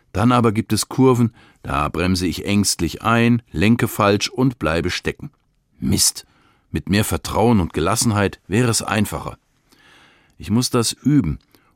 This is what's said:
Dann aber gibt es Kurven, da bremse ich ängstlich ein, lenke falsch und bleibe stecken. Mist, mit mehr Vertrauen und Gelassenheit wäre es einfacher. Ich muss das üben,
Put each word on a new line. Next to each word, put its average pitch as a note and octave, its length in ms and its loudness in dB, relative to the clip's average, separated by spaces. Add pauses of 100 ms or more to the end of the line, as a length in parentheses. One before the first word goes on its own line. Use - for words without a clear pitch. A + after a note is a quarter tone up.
(120)
Dann A#2 200 2
aber A#2+ 200 4
gibt G#2+ 220 -4
es - 160 -4
Kurven, B2 440 2 (300)
da C#2+ 260 -2
bremse F2+ 380 -2
ich D#2+ 180 -6
ängstlich G2 560 -2
ein, A#2 400 2 (100)
lenke A2 360 2
falsch G2+ 420 0
und C3 300 -2
bleibe D#2+ 320 -2
stecken. - 400 -8 (480)
Mist, - 480 -2 (420)
mit E2 180 -6
mehr G2+ 160 2
Vertrauen G#2 560 0
und E2 140 -2
Gelassenheit G2+ 720 0
wäre A#2 220 0
es - 140 -2
einfacher. - 560 -4 (1000)
Ich - 140 -10
muss A#2+ 180 0
das A#2+ 220 0
üben, A2+ 480 0 (360)